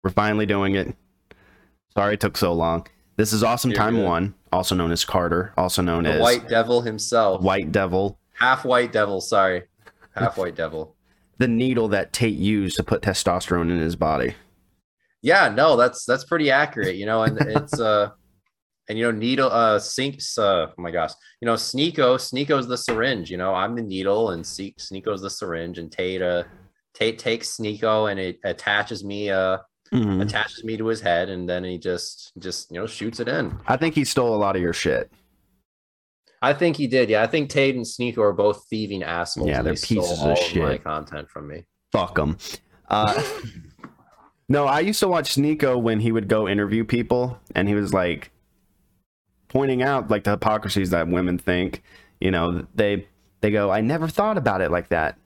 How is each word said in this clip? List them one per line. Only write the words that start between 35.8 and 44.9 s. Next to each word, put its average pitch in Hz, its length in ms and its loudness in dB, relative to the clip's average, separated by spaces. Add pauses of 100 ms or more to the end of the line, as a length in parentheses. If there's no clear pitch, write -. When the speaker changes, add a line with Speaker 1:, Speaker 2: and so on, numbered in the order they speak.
Speaker 2:
I 135 100 4
think 151 240 2
he 147 100 -2
did, 120 220 4
yeah. 107 140 4
I 117 40 2
think 147 220 0
Tate 135 260 2
and 120 80 -4
Sneeko 120 360 -6
are 104 120 4
both 101 380 2
thieving 101 340 -4
assholes, 85 460 -4
Speaker 1:
Yeah, 71 80 0
Speaker 2:
and 62 80 0
Speaker 1:
they're - 80 0
Speaker 2:
they - 40 -4
stole 104 260 0
Speaker 1:
pieces 85 160 -2
of 82 60 -2
Speaker 2:
all 85 60 4
of 85 80 2
my 90 40 2 (320)
Speaker 1:
shit. - 100 -12
Speaker 2:
content 76 440 -10
from 73 200 -16
me. 80 160 -16 (260)
Speaker 1:
Fuck 92 260 0
'em. 76 200 0 (500)
Uh, 104 340 2 (680)
<laughs> - 600 -20
no, 143 200 2
I 139 140 2
used 208 200 0